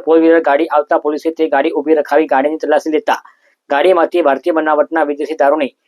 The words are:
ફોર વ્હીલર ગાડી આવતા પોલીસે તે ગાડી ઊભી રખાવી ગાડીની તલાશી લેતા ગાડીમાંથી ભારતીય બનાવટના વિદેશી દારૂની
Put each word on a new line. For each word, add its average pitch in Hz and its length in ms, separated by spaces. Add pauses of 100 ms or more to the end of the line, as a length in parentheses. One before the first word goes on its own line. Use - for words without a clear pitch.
ફોર 160 160
વ્હીલર 165 260
ગાડી 147 300
આવતા 151 260
પોલીસે 151 280
તે 160 220
ગાડી 143 240
ઊભી 151 220
રખાવી 147 320
ગાડીની 147 320
તલાશી 151 320
લેતા 147 240 (500)
ગાડીમાંથી 165 580
ભારતીય 139 300
બનાવટના 156 520
વિદેશી 147 320
દારૂની 143 300 (160)